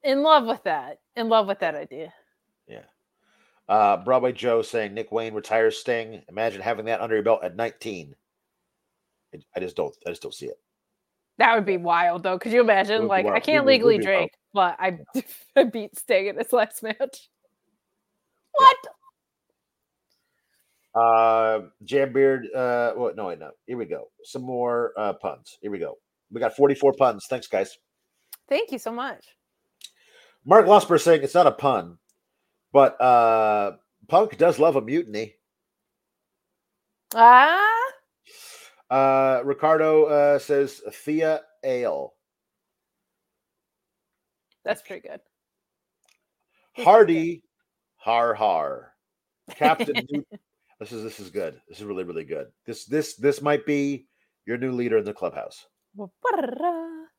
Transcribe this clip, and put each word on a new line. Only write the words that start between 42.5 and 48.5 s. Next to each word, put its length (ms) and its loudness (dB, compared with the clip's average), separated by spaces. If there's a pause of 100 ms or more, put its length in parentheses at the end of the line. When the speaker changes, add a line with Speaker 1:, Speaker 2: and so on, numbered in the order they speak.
Speaker 1:
That's 180 -6
pretty 240 -18
good. 140 -18 (1600)
That's 100 -10
Speaker 2:
Hardy, 280 6
Speaker 1:
pretty 220 -2
good. 60 -20 (540)
Speaker 2:
har 380 -2
har. 580 -4 (580)